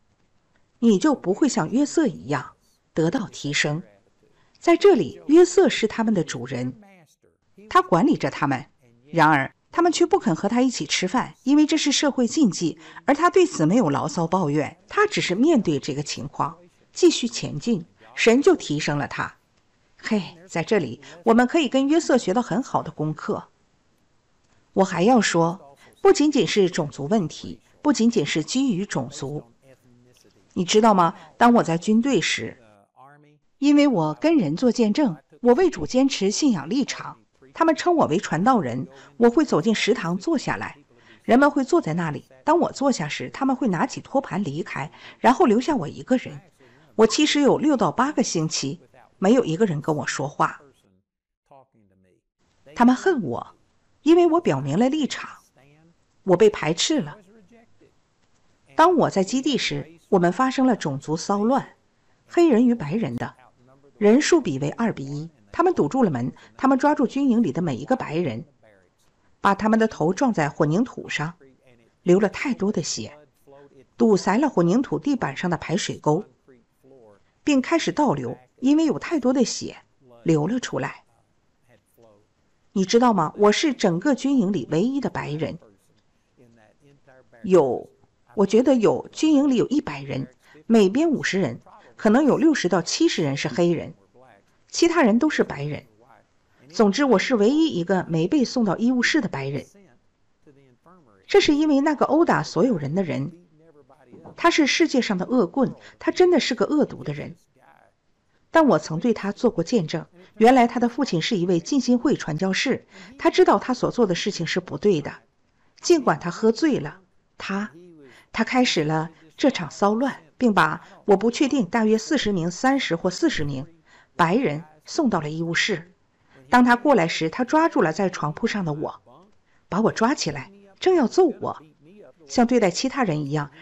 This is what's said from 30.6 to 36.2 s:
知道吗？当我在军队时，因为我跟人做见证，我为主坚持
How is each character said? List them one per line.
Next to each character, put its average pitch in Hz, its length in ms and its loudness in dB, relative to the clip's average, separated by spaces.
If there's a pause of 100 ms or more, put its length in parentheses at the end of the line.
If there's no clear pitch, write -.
知 202 160 4
道 220 140 6
吗？ 175 200 2 (220)
当 240 160 6
我 226 100 4
在 165 140 -2
军 214 240 2
队 247 180 0
时， - 380 -4 (1000)
因 285 180 4
为 285 100 6
我 160 280 0
跟 330 240 2
人 165 180 0
做 247 160 2
见 220 180 2
证， 220 240 0 (280)
我 240 100 6
为 349 160 4
主 156 180 -6
坚 262 220 2
持 196 220 -2